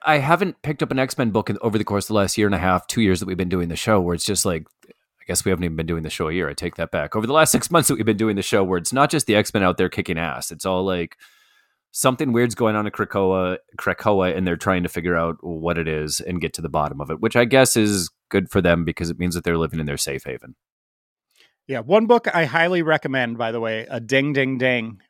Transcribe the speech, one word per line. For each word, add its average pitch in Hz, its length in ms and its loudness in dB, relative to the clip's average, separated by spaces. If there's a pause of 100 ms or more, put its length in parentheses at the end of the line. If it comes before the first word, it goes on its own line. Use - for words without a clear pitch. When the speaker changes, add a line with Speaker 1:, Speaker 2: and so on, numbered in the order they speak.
Speaker 1:
I 151 120 4
haven't 170 440 0
picked 147 220 -4
up 117 80 -2
an 135 80 0
X-Men 131 320 0
book 104 180 0
in, 101 120 -4
over 110 160 0
the 104 80 0
course 101 200 -2
of - 40 -10
the 107 60 -2
last 98 220 2
year 107 100 4
and 98 80 2
a 85 40 -2
half, 90 280 2
two - 140 -2
years 95 200 4
that 95 60 -6
we've 92 100 -4
been 90 120 -2
doing 87 200 -2
the 80 60 -6
show, 107 260 2
where 87 120 0
it's 85 120 -4
just 101 200 -2
like, 82 220 -4 (200)
I - 380 -20
guess - 200 -4
we 101 60 2
haven't 87 120 0
even 82 140 -2
been 82 100 -4
doing 82 160 -4
the 76 60 -8
show 82 180 -4
a 78 60 -4
year. 87 160 -2
I 71 40 -8
take 87 220 -8
that 82 160 -6
back. 76 240 -4
Over 110 100 -2
the 127 80 -2
last 156 180 6
six - 200 0
months 170 160 4
that 139 80 2
we've 107 100 -2
been 107 120 4
doing 107 180 2
the 98 80 0
show, 101 200 2
where 92 140 0
it's 85 160 -4
not 139 160 2
just 151 160 -2
the 107 100 2
X-Men 104 280 2
out 90 140 2
there 92 120 2
kicking 87 300 -4
ass. 73 320 -6
It's 82 140 -14
all, 92 180 0
like, 90 340 -4 (720)
something 131 440 0
weird's 117 220 2
going 110 200 2
on 107 100 0
in 104 60 -4
Krakoa, 95 680 0 (220)
Krakoa, 92 580 2
and 92 80 0
they're 87 120 0
trying 92 260 0
to 85 60 -4
figure 87 260 -2
out 85 260 -2
what 82 380 -4
it 80 80 -4
is 76 320 -4
and 90 220 -6
get 80 120 -4
to - 80 -12
the 80 80 -6
bottom 73 320 -4
of 71 80 -8
it, 78 120 -6
which 113 160 -2
I 123 80 6
guess 131 320 4
is 101 340 2 (180)
good 95 220 0
for 98 100 4
them 85 240 4
because 85 240 -4
it 82 80 -6
means 87 160 -2
that 87 120 -6
they're 85 120 2
living 80 220 -2
in 76 80 -4
their 71 100 -4
safe 69 280 -6
haven. 64 300 -12 (1120)
Speaker 2:
Yeah, 131 120 -6
one 185 260 4
book 233 300 4
I 165 100 4
highly 165 380 2
recommend, 131 560 0
by 113 140 -2
the 117 80 -4
way, 113 280 -4
a 123 120 -6
ding, 135 320 2
ding, 135 260 0
ding, 117 400 -2 (100)